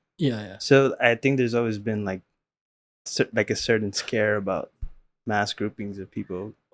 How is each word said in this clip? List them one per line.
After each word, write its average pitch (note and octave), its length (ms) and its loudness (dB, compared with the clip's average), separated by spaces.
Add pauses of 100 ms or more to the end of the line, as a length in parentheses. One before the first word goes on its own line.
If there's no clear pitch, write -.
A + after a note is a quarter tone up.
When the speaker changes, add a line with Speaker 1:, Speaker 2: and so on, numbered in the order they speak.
(180)
Speaker 1:
Yeah, B2 220 0
yeah. G2+ 180 -12
Speaker 2:
So C3+ 420 6
I A#2+ 140 4
think C3+ 220 2
there's A#2+ 180 2
always A2+ 240 0
been, G#2+ 260 -4
like, F#2+ 180 -4 (800)
cer-, - 280 -2
like, A2 180 2
a A2+ 60 -2
certain A2 360 0
scare G#2+ 440 0
about F#2+ 360 -4 (520)
mass G#2 280 0
groupings G2+ 480 -6
of F#2+ 100 -14
people. G2+ 440 -8 (200)